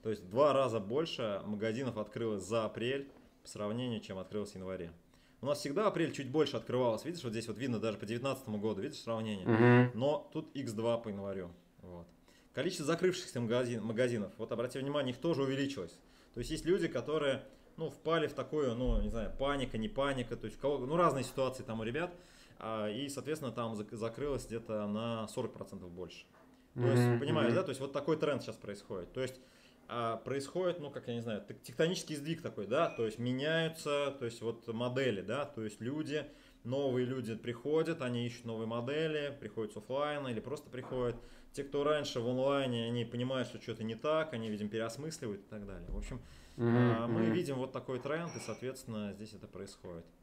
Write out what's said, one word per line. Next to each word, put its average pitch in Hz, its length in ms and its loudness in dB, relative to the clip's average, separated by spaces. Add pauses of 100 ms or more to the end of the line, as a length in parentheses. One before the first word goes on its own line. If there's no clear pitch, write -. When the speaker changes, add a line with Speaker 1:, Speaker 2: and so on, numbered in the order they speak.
Speaker 1:
То 110 80 -2
есть 101 120 -4
в 90 80 -14
два 139 220 8
раза 127 280 4
больше 113 640 -2
магазинов 110 540 -2
открылось 107 460 -2
за 110 200 2
апрель 131 460 -2 (320)
по - 60 -18
сравнению, 110 520 -2
чем 95 180 -8
открылось 101 340 -6
в - 20 -20
январе. 92 380 -6 (480)
У 123 60 -6
нас 147 140 0
всегда 170 260 0
апрель 160 260 2
чуть 123 180 -6
больше 147 260 4
открывалось. 117 480 2
Видишь, 170 180 -6
вот 113 80 -4
здесь 113 160 -4
вот 104 120 -6
видно 120 200 0
даже 104 200 2
по 107 80 -6
девятнадцатому 117 520 -2
году, 101 220 0
видишь 139 200 -4
сравнение? 110 460 -2
Speaker 2:
Мгм. 123 480 8
Speaker 1:
Но 143 380 2
тут 156 240 -4
икс 117 160 -4
два 113 260 2
по 113 100 -6
январю. 98 420 -6 (320)
Вот. 87 240 -12 (480)
Количество 151 320 -2
закрывшихся 170 540 2
магазин-, 120 420 2
магазинов, 117 560 2
вот 110 120 -6
обрати 120 280 -2
внимание, 139 360 0
их - 60 -10
тоже 156 220 2
увеличилось. 135 540 0 (380)
То 120 60 -6
есть 123 100 -4
есть 156 140 -4
люди, 175 240 4
которые, 143 560 2 (320)
ну, 156 140 -2
впали 156 360 2
в - 60 -2
такую, 131 420 2
ну, 117 260 4
не 104 100 2
знаю, 107 280 0
паника, 139 400 0
не 110 100 0
паника, 131 480 0
то 113 100 -8
есть 107 120 -8
у - 20 -14
кого, 139 180 2
ну, 135 180 0
разные 147 260 6
ситуации 127 400 0
там 113 180 -4
у 110 40 -2
ребят, 156 280 -2 (460)
а, 107 320 -2
и, 135 180 -4
соответственно, 139 440 -4
там 113 240 -2
зак-, 104 200 -6
закрылось 120 500 -2
где-то 110 420 -2
на 113 400 -2
сорок 113 240 -2
процентов 92 400 -12
больше. 87 340 -10 (480)
То 120 160 4
есть, 120 140 6
Speaker 2:
Мгм, 120 160 6
Speaker 1:
понимаешь, 120 300 4
Speaker 2:
мгм. 117 60 4
Speaker 1:
да, - 60 4
то - 80 -2
есть 127 100 -4
вот 139 120 -6
такой 151 240 2
тренд 143 260 2
сейчас 107 140 -8
происходит. 98 560 -8
То 127 100 -4
есть, - 180 -4 (480)
а, 113 300 0
происходит, 165 640 -2
ну, 143 100 -8
как, - 180 -8
я 117 60 -2
не 117 80 -2
знаю, 110 240 -2
тек-, - 160 -14
тектонический 160 540 0
сдвиг 156 260 -4
такой, 104 240 -6
да, 127 240 4
то 113 160 0
есть 107 120 -4
меняются, 143 1000 0
то 123 60 -4
есть 113 180 -6
вот 113 260 -4
модели, 120 540 0
да, 123 240 -2
то - 180 -8
есть 107 160 -6
люди, 143 460 -2 (380)
новые 127 420 2
люди 123 300 -4
приходят, 156 640 0
они 120 240 0
ищут 120 180 -8
новые 113 220 -4
модели, 143 760 -2
приходят 107 320 -4
с - 40 -12
офлайна 143 520 -2
или 110 120 -2
просто 139 280 -8
приходят. 123 480 -2 (360)
Те, 139 120 -6
кто 143 200 -2
раньше 147 360 2
в 117 80 0
онлайне, 127 580 2
они 120 200 0
понимают, 123 420 0
что 113 140 -10
что-то 113 200 -6
не 113 120 -2
так, 156 400 0
они, 113 160 -2
видимо, 104 180 -2
переосмысливают 113 720 -4
и - 80 -20
так 104 180 -10
далее. 90 220 -10
В 101 80 -4
общем, 120 240 -6 (380)
Speaker 2:
Мгм, 117 180 4
Speaker 1:
а, 117 320 6
мы 113 140 4
Speaker 2:
мгм. 113 100 6
Speaker 1:
видим 120 240 2
вот 127 160 -2
такой 127 280 -4
тренд, 160 360 -2
и, 110 40 -6
соответственно, 110 760 -6
здесь 104 180 -12
это 92 140 -14
происходит. 90 580 -10 (180)